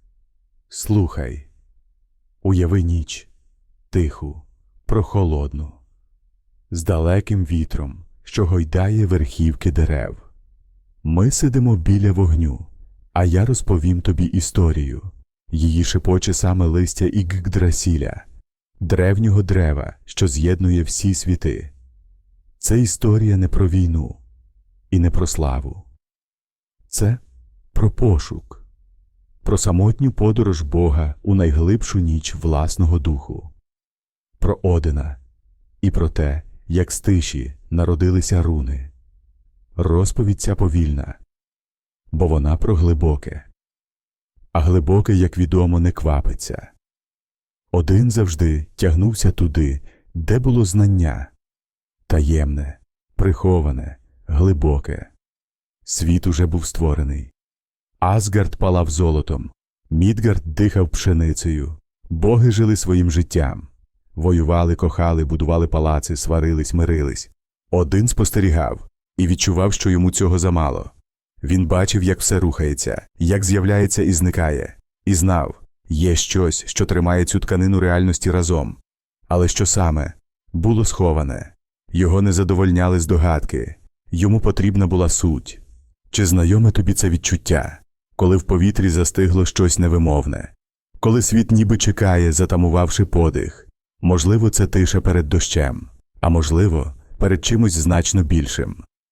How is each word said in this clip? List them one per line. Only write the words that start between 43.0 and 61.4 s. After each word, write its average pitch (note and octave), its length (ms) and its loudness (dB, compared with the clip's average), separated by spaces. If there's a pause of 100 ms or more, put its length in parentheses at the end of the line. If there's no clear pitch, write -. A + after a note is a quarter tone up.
А E2+ 80 0
глибоке, F2+ 540 2
як F2+ 240 2
відомо, F2 420 2
не E2+ 120 2
квапиться. - 800 -4 (1000)
Один F#2+ 400 2
завжди E2 560 0 (100)
тягнувся F#2 560 2
туди, D2 480 0 (340)
де E2+ 240 0
було B2 260 2
знання. F#2 640 0 (760)
Таємне, C#2+ 720 0 (360)
приховане, D2 800 0 (300)
глибоке. D#2 840 0 (760)
Світ E2+ 420 -2
уже F2 200 0
був E2 200 -4
створений. C#2+ 640 -4 (680)
Асгард G2 560 0
палав F2 340 0
золотом, D2+ 600 -2 (400)
Мідгард G2 540 2
дихав F#2 440 0
пшеницею. D#2+ 920 -2 (320)